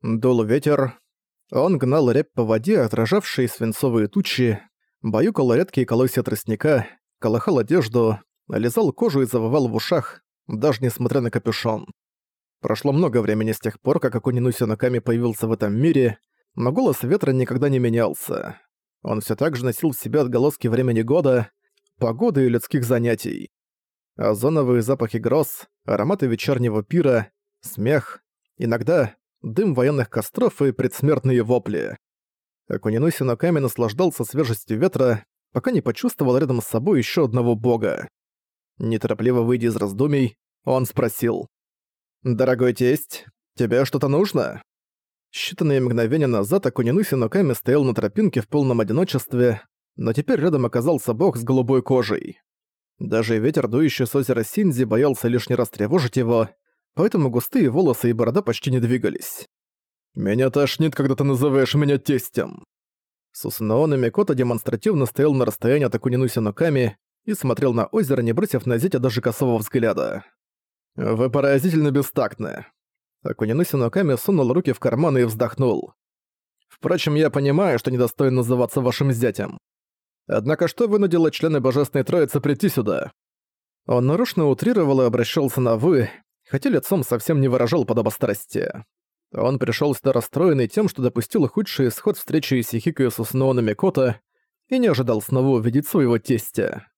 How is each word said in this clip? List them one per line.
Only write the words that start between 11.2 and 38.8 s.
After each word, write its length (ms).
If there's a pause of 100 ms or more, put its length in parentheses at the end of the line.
на 80
капюшон. 560 (760)
Прошло 320
много 280
времени 300
с 80
тех 200
пор, 200
как 160
Акунинуся 500
Ноками 320
появился 500
в 40
этом 280
мире, 380 (380)
но 160
голос 320
ветра 280
никогда 380
не 80
менялся. 840 (440)
Он 180
всё 140
так 200
же 80
носил 280
в 80
себе 220
отголоски 460
времени 360
года, 480 (480)
погоды 480
и 20
людских 360
занятий. 640 (680)
Озоновые 680
запахи 360
гроз, 500 (180)
ароматы 400
вечернего 580
пира, 480 (300)
смех, 640 (340)
иногда 580 (280)
дым 300
военных 380
костров 500
и 100
предсмертные 680
вопли. 560 (720)
Акунинуся 560
Ноками 320
наслаждался 640
свежестью 540
ветра, 480 (260)
пока 200
не 100
почувствовал 560
рядом 240
с 60
собой 320
ещё 260
одного 300
бога. 520 (680)
Неторопливо 640